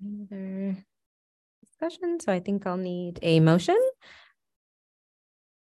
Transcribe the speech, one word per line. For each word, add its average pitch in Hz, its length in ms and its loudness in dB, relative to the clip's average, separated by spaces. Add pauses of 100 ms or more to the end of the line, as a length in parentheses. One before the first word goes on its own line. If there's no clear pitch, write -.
any 208 220 -12
other 190 540 -8 (840)
discussion? 339 560 -6
So 226 120 -4
I 185 80 0
think 196 260 -6
I'll 180 120 -4
need 180 440 -8
a 165 180 6
motion. 170 380 6 (1800)